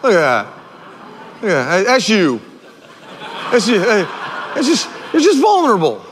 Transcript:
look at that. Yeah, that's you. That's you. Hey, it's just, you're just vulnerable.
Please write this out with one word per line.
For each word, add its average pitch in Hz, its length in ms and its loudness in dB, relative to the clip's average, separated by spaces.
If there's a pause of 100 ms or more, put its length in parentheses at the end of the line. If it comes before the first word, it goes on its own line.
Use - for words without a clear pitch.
look 247 100 2
at 175 60 4
that. 123 340 0 (880)
Yeah, 170 420 0
that's 247 260 2
you. 165 300 2 (1120)
That's 220 160 2
you. 226 120 2
Hey, 202 260 2 (520)
it's 262 100 0
just, 302 220 0 (240)
you're 320 80 2
just 320 200 4
vulnerable. 226 720 2